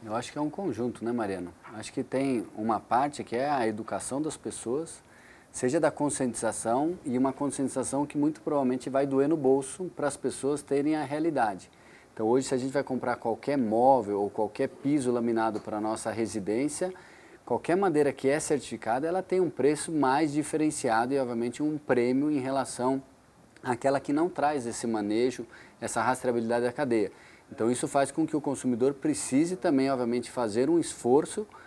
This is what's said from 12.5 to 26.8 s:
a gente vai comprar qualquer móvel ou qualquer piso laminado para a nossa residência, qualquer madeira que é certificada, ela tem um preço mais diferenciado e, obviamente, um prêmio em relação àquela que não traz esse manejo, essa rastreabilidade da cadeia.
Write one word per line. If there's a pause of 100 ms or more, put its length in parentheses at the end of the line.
a
gente
vai
comprar
qualquer
móvel
ou
qualquer
piso
laminado
para
a
nossa
residência, (540)
qualquer
madeira
que
é
certificada,
ela
tem
um
preço
mais
diferenciado
e,
obviamente,
um
prêmio
em
relação (580)
àquela
que
não
traz
esse
manejo, (340)
essa
rastreabilidade
da
cadeia. (420)